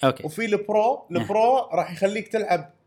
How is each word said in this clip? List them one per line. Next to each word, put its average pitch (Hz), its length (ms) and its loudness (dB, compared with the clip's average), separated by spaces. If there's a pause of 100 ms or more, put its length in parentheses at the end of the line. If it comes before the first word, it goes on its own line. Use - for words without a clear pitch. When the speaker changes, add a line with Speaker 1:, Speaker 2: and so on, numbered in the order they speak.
Speaker 1:
أوكي. 131 220 0
Speaker 2:
وفي 208 180 -6
البرو، 214 680 0
Speaker 1:
نعم. 208 120 0
Speaker 2:
البرو 233 500 2
راح 170 200 -2
يخليك 196 360 -2
تلعب 180 420 -2 (160)